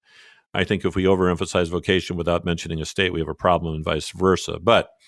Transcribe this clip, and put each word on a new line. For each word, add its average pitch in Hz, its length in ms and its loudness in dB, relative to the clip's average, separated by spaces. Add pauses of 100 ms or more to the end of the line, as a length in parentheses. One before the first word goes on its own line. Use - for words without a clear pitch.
(520)
I 98 120 0
think 98 200 -2
if 90 100 -2
we 92 100 0
overemphasize 90 640 2
vocation 90 480 -2
without 85 280 -2
mentioning 85 340 -4
estate, 90 340 -2
we 85 80 -4
have 78 80 -4
a 76 60 -6
problem, 85 400 0
and 78 100 -6
vice 82 260 -4
versa. 90 500 0
But 101 300 4 (180)